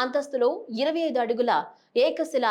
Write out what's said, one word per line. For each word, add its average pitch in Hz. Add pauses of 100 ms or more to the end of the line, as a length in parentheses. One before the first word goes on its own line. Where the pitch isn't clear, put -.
అంతస్తులో 262 (340)
ఇరవై 320
ఐదు 247
అడుగుల 233 (520)
ఏకశిల 302